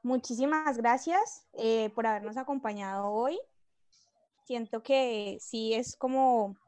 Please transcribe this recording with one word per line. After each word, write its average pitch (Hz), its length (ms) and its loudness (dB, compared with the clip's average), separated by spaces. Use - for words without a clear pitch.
Muchísimas 262 720 0
gracias, 262 760 2
eh, 226 400 2
por 226 120 0
habernos 214 300 -2
acompañado 208 720 -4
hoy. 262 300 0
Siento 226 380 -6
que 226 580 0
sí 220 320 -4
es 226 240 -2
como 254 720 2